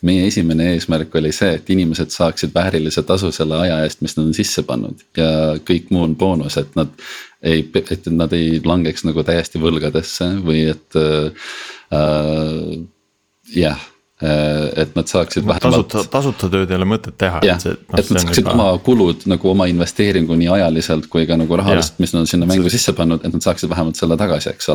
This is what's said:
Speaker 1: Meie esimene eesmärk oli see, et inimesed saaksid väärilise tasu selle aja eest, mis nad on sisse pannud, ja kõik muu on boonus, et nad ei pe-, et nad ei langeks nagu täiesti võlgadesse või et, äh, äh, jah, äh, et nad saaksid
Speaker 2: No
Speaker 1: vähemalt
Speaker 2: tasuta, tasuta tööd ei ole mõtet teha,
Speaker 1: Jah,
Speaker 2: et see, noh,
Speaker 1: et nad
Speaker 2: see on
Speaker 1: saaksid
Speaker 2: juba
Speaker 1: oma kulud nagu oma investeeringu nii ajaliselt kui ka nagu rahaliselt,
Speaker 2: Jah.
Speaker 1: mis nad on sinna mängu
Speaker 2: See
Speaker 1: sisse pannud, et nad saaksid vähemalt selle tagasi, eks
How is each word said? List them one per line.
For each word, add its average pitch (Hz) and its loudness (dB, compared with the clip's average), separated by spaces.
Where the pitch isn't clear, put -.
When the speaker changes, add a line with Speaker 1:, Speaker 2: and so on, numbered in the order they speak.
Speaker 1:
Meie 90 2
esimene 85 0
eesmärk 80 -2
oli 78 0
see, 92 0
et 78 -4
inimesed 82 0
saaksid 80 -2
väärilise 82 0
tasu 95 0
selle 78 -2
aja 80 0
eest, - -6
mis - -6
nad 78 0
on 80 0
sisse - -2
pannud, 58 -8
ja 78 0
kõik 87 -2
muu 87 2
on 76 -2
boonus, 85 0
et 73 -8
nad 78 -2
ei 80 2
pe-, 95 -2
et - -6
nad 82 0
ei 80 2
langeks 82 0
nagu 78 0
täiesti 85 -2
võlgadesse 80 -2
või 78 2
et, - -6
äh, 76 -2
äh, 78 0
jah, 78 0
äh, 76 0
et 73 -2
nad 82 -2
saaksid 92 0
Speaker 2:
No 87 2
Speaker 1:
vähemalt 120 2
Speaker 2:
tasuta, 107 -4
tasuta 131 -2
tööd 95 2
ei 92 0
ole 92 0
mõtet 110 -4
teha, 87 -2
Speaker 1:
Jah, 90 4
Speaker 2:
et 87 -8
see, 87 -2
noh, - -6
Speaker 1:
et - -
nad 98 4
Speaker 2:
see 92 4
on - 4
Speaker 1:
saaksid 85 2
Speaker 2:
juba - 0
Speaker 1:
oma 104 4
kulud 101 2
nagu 92 2
oma 92 4
investeeringu 85 2
nii 85 4
ajaliselt 80 0
kui 82 0
ka 82 2
nagu 82 0
rahaliselt, 87 0
Speaker 2:
Jah. 90 0
Speaker 1:
mis 85 -2
nad 82 2
on - -4
sinna 87 2
mängu 92 2
Speaker 2:
See 92 0
Speaker 1:
sisse - 0
pannud, 82 0
et 85 -2
nad 87 -2
saaksid 85 -2
vähemalt 82 -2
selle 82 0
tagasi, 87 -2
eks - -8